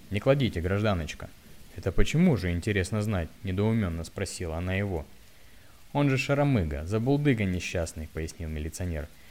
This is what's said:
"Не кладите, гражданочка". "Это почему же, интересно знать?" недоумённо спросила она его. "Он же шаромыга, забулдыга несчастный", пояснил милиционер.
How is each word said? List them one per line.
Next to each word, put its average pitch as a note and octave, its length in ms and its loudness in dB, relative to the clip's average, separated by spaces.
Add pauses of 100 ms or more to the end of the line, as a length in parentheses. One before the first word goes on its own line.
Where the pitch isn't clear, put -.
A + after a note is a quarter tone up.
(100)
"Не G2+ 100 -2
кладите, C3 400 2
гражданочка". F#2+ 680 0 (480)
"Это - 160 -4
почему D3+ 440 6
же, F2+ 140 0
интересно G2 520 0
знать?" F#2+ 260 -2 (160)
недоумённо F#2+ 600 0
спросила F2 520 -6
она F2+ 180 -2
его. F#2+ 320 -2 (840)
"Он C#3+ 160 4
же C3 100 2
шаромыга, G#2+ 680 2
забулдыга A#2+ 580 2
несчастный", F2 680 -4
пояснил D#2+ 360 -8
милиционер. D#2 580 -6 (240)